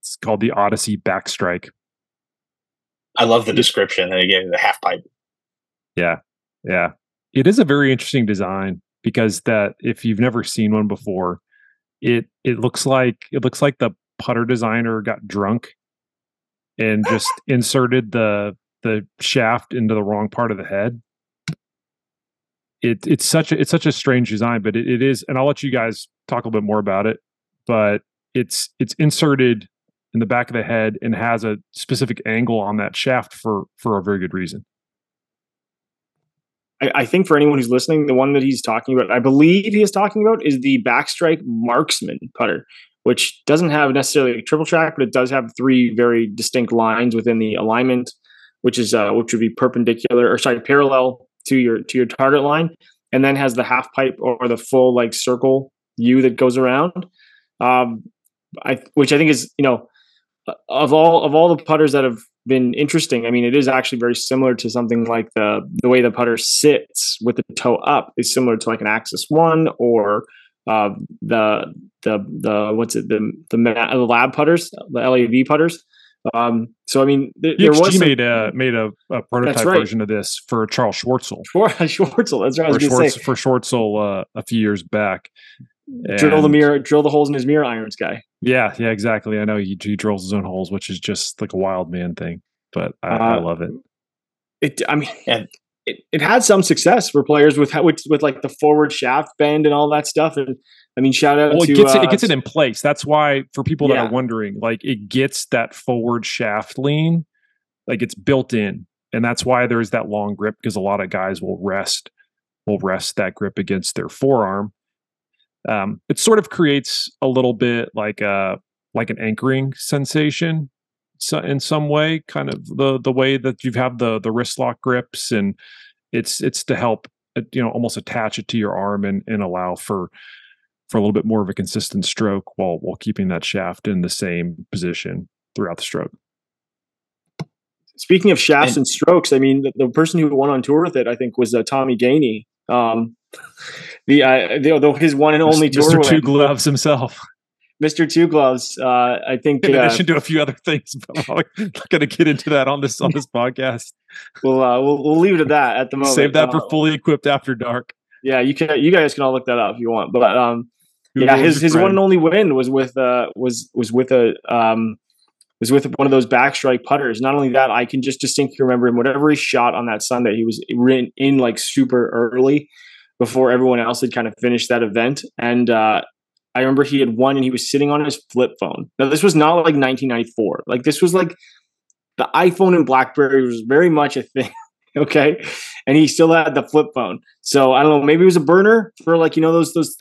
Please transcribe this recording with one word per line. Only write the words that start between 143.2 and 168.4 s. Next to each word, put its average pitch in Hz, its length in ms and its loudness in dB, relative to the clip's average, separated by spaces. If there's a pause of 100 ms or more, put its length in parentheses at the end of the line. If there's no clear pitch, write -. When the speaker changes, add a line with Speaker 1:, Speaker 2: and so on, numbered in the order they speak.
Speaker 3:
<laughs> - 760 -20
the, 143 160 6
uh, 131 380 4
the, 151 180 4
the, 143 140 4
his 143 220 0
one 151 180 4
and 151 80 2
only 156 260 4
Speaker 1:
Mister 135 140 2
Speaker 3:
tour 160 220 6
Speaker 1:
Two 160 120 4
Speaker 3:
win. 156 60 4
Speaker 1:
Gloves 139 420 2
himself. 135 560 0 (600)
Speaker 3:
Mister 156 260 0
Two 165 220 2
Gloves. 135 500 0
Uh, 123 500 0
I 131 140 -4
think, 143 240 0
Speaker 1:
In 135 100 4
Speaker 3:
uh, 131 40 4
Speaker 1:
addition 120 280 2
to 165 80 2
a 143 60 0
few 156 200 -2
other 135 220 -4
things, 180 320 -4 (120)
but - 220 -8
I'm 160 140 -2 (140)
not 202 320 -10
gonna 156 160 2
get - 220 0
into 151 240 -2
that 135 160 2
on 143 140 -2
this, 139 200 -6
on 139 120 0
this 139 120 -6
podcast. 123 680 -6 (500)
Speaker 3:
We'll, 131 200 2
uh, 123 160 2
we'll, 139 240 0
we'll 151 160 2
leave 190 160 4
it 160 60 2
at 147 60 0
that 135 300 2
at 127 120 -4
the 139 80 -8
moment. 135 180 2
Speaker 1:
Save 139 180 2
that 156 180 2
for 156 120 -2
Speaker 3:
Uh, - 60 -14
Speaker 1:
Fully 156 240 0
Equipped 147 320 0
After 139 300 -2
Dark. 120 380 -6 (300)
Speaker 3:
Yeah, 131 160 2
you 135 140 2
can, 151 260 0
you 151 120 4
guys 160 220 4
can 143 100 -4
all 131 100 2
look 127 120 -2
that 120 120 0
up 117 180 -2
if 120 60 -10
you 117 80 -4
want. 107 240 -2
But, 120 240 4
um, 120 320 0 (460)
Speaker 1:
Google 135 200 4
Speaker 3:
yeah, 135 80 4
his, 160 120 4
Speaker 1:
your 139 80 -2
Speaker 3:
his 160 100 4
one 165 80 4
Speaker 1:
friend. 190 100 4
Speaker 3:
and 196 80 2
only 190 180 4
win 170 380 2
was, 127 140 0
was 131 240 -2
with, - 40 -6
uh, 123 380 0
was, 123 380 -6
was 113 180 -4
with 127 200 0
a, 120 240 4 (120)
um, 113 500 0 (640)
was 113 120 -2
with 135 140 4 (120)
one 139 80 2
of 139 60 4
those 131 140 4
backstrike 127 580 0
putters. 127 380 -2
Not 135 140 0
only 139 140 0
that, 131 220 2
I 117 140 0
can 131 160 -4
just 131 200 -4
distinctly 135 380 -2